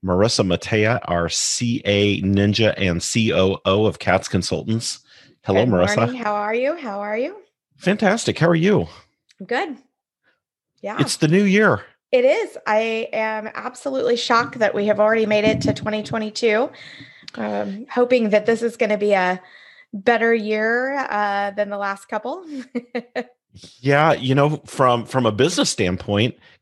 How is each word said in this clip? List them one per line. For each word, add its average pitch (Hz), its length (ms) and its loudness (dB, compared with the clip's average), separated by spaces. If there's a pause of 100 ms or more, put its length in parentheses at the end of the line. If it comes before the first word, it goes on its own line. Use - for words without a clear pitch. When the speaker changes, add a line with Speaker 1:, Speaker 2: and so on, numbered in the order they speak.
Speaker 1:
Marissa 95 400 2
Matea, 107 600 0
our 85 240 0
C - 560 -4
A 101 380 2
ninja 101 540 2
and 87 240 0
C 110 320 0
O 92 320 2
O 98 220 2
of 95 140 -2
Katz 92 260 0
Consultants. 104 720 -4 (460)
Hello, 101 200 2
Speaker 2:
Good 123 80 2
Speaker 1:
Marissa. 92 260 2
Speaker 2:
morning. 120 180 0
How 214 180 -4
are 208 220 -4
you? 269 200 -2
How 233 220 -10
are 208 180 -6
you? 302 200 -6 (400)
Speaker 1:
Fantastic. 208 600 0
How 160 120 4
are 170 80 4
you? 165 320 2 (500)
Speaker 2:
I'm 190 80 -16
good. 277 300 -6 (1040)
Yeah. 220 160 -10
Speaker 1:
It's - 200 -2
the 160 100 2
new 185 160 4
year. 196 400 2 (260)
Speaker 2:
It 247 140 2
is. 349 420 0
I 226 460 -2
am 220 420 -6
absolutely 247 640 -4
shocked 233 420 0
that 214 160 2
we 202 120 -2
have 208 120 2
already 220 280 2
made 208 180 2
it - 160 2
to 277 120 0
twenty 214 300 -4
twenty-two. 220 680 -2 (680)
Um, 208 520 -6
hoping 247 420 2
that 208 140 2
this 226 160 0
is 233 160 -4
gonna 214 220 0
be 208 140 2
a 185 280 2 (560)
better 226 380 2
year, 226 640 -2 (120)
uh, 202 440 -2
than 202 180 -4
the 202 80 -8
last 196 300 -6
couple. 254 420 -8
<laughs> 240 720 -10 (540)
Speaker 1:
Yeah, 143 360 4
you 131 200 0
know, 147 220 2 (100)
from, 120 400 2
from 131 200 0
a 110 40 4
business 139 400 0
standpoint, 101 640 0 (280)